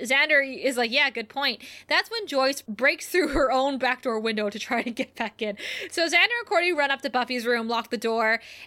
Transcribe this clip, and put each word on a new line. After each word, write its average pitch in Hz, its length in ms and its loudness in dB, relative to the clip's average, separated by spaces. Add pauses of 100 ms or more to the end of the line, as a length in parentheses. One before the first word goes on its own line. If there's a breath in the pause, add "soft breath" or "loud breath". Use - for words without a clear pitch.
Xander 277 400 4 (200)
is 240 140 0
like, 240 140 0
"Yeah, 277 180 4
good 233 220 -8
point." 269 320 -2 (260 loud breath)
That's 349 220 2
when 440 160 -6
Joyce 269 360 0
breaks 254 460 0
through 359 200 2
her 277 220 2
own 262 280 2
backdoor 247 420 -2
window 214 300 -2
to 202 80 -8
try 233 240 -2
to 262 80 -6
get 254 240 -6
back - 260 -6
in. 208 160 -4 (340 loud breath)
So 339 160 0
Xander 359 320 4
and 480 80 -8
Cordy 349 260 2
run 285 180 2
up 269 120 -4
to 277 80 -4
Buffy's 247 360 -2
room, 233 220 0
lock 226 220 -4
the 247 60 -2
door, 226 440 0 (260 loud breath)